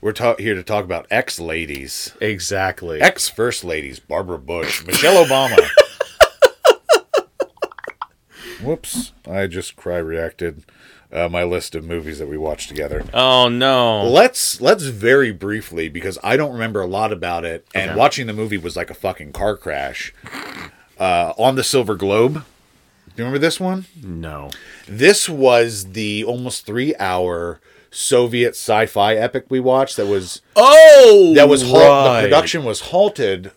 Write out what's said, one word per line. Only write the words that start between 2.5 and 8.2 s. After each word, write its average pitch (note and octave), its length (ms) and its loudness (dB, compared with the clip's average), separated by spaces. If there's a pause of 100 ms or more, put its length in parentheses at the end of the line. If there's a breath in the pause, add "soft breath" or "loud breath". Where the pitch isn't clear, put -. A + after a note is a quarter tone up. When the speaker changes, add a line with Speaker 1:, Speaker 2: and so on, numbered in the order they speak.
Speaker 1:
Ex-first - 640 -2
ladies, D2+ 360 -10
Barbara F2 400 -8
Bush, D#2 460 -8
Michelle E3 400 2
Obama. C3+ 380 2
<laughs> - 60 -4 (3000 loud breath)